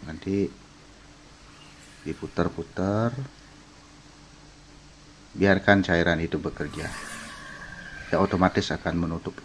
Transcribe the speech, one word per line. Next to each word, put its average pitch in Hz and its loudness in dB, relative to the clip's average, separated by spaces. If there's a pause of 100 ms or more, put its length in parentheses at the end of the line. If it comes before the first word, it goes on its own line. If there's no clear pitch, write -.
nanti 95 -2 (1500)
diputar-putar, 95 -2 (2250)
biarkan 98 6
cairan 85 4
itu 80 -2
bekerja. 78 -6 (1200)
Ya, 87 2
otomatis 92 2
akan 85 -2
menutup 82 -6